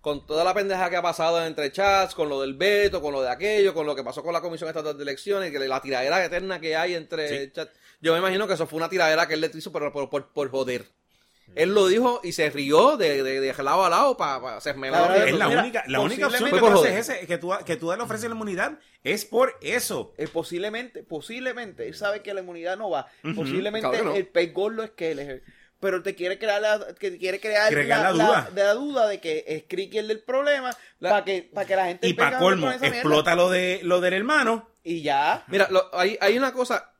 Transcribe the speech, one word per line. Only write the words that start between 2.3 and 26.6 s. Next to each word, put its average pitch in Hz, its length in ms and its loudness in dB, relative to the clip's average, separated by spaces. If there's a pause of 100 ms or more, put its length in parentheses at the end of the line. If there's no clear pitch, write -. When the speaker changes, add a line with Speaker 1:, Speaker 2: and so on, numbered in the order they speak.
Speaker 1:
del 135 140 -4
veto, 190 480 2
con 147 100 -4
lo 135 100 -2
de 127 80 0
aquello, 196 440 2
con 156 120 -2
lo 147 100 0
que 131 80 -8
pasó 127 180 -8
con 165 100 -4
la 165 80 0
Comisión 165 280 -8
Estatal 151 280 -6
de 143 60 -12
Elecciones, 175 480 -4
que 143 80 -6
la 135 240 -2
tiradera 139 420 0
eterna 175 360 -6
que 160 160 -4
hay 170 180 -2
entre 156 340 -6 (180)
Speaker 2:
Sí. 135 60 -18
Speaker 1:
Chats, - 200 -10 (280)
yo 160 120 2
me 165 60 4
imagino 190 280 0
que 190 80 0
eso 160 120 -2
fue 151 120 -10
una 165 100 -2
tiradera 165 380 2
que 156 80 -4
él 156 60 -2
le 160 140 -2
hizo, 160 180 -12
pero 147 200 -4
por, 143 180 -6
por, 139 220 -6
por 139 180 -4
joder. 127 340 -4 (720)
Él 170 200 2
lo 202 120 6
dijo 233 380 4
y 170 80 -6
se 151 180 0
rió 151 460 6
de, 147 260 2
de, 135 180 -2
de 135 220 -2
lado 156 220 2
a 180 40 4
lado 240 280 4
pa, 139 260 -4
pa, 120 180 -10
se 147 100 -6
esmeró. 135 240 -4
Speaker 3:
Claro, 175 200 4
Speaker 2:
Es 208 180 6
la 156 160 2
Speaker 3:
mira, - 140 4
Speaker 2:
única, 233 240 -4
la 131 140 0
única 262 260 0
opción 247 240 0
que 285 60 4
Speaker 3:
posiblemente - 20 6
Speaker 2:
tú - 0 -
Speaker 1:
Fue 226 100 8 (140)
por 156 40 6 (100)
Speaker 2:
haces 226 100 -4
Speaker 1:
joder. 247 140 -6
Speaker 2:
ese, 185 80 -12
que 170 100 -2
tú, 175 140 -4 (120)
que 160 120 -4
tú 165 200 -4
le 226 60 -6
ofreces 220 260 -6
la 226 60 -6
inmunidad 220 440 -6 (260)
es 190 200 -2
por 247 380 0
eso. 185 560 -6
Speaker 3:
Eh, 151 80 -4
posiblemente, 185 800 -8
posiblemente, 226 840 -10
él 147 80 -12
sabe 202 280 -4
que 202 120 -10
la 196 60 -6
inmunidad 180 360 -8
no 208 140 -6
va. 143 160 -4 (160)
Speaker 2:
Ujú. 165 140 -6
Speaker 3:
Posiblemente 190 520 -4
Speaker 1:
Claro 233 160 0
que 180 60 -2
no. 196 60 0
Speaker 3:
el 190 100 -2
pez 170 260 0
gordo 214 300 -4
es 220 80 -10
que 160 220 -6
él 139 80 -8
es 143 80 -10
el 131 140 -12 (380)
pero 185 220 -2
te 190 120 -6
quiere 180 240 -4
crear 208 240 0